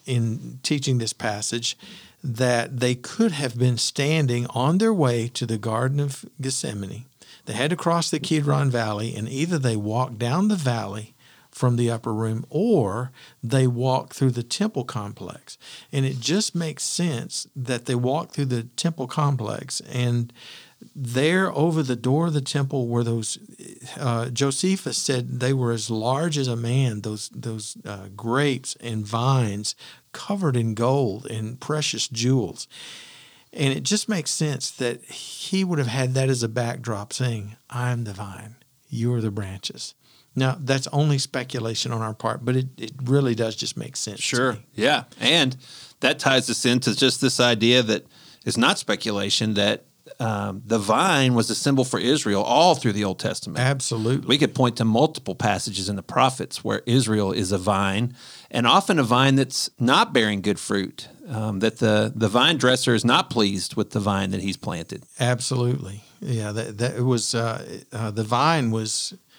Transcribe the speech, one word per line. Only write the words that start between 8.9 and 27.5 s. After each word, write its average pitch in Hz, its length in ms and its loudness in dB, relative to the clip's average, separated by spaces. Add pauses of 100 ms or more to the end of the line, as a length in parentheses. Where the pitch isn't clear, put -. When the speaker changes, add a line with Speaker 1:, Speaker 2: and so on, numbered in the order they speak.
Speaker 1:
and 107 120 -4
either 160 300 -2
they 123 180 0
walked 110 440 -2
down 147 280 0
the 214 80 2
valley 110 580 -4 (380)
from 123 240 2
the 120 160 2
upper 113 220 -4
room 110 360 -2
or 127 640 2 (320)
they 131 240 4
walked 127 460 0
through 131 180 2
the 120 100 -2
temple 196 440 -2
complex. - 720 -10 (340)
And 135 120 2
it 135 160 -2
just 160 360 -2
makes 160 280 -4
sense - 600 -4 (100)
that 123 300 -4
they 135 80 0
walked 131 400 0
through 143 120 -2
the 120 180 -2
temple 139 440 -4
complex, 127 720 -2
and 120 500 -2 (640)
there 151 580 2
over 160 300 2
the 127 120 0
door 139 320 2
of 156 60 0
the 147 80 2
temple 135 460 -2
were 120 160 2
those, 117 340 -2 (640)
uh, 120 300 -2
Josephus 139 680 0
said 123 420 -2
they 127 140 2
were 123 180 0
as 110 180 -4
large 131 480 0
as 135 100 0
a 120 80 -2
man, 117 460 0
those, 107 320 -8
those, 110 520 -8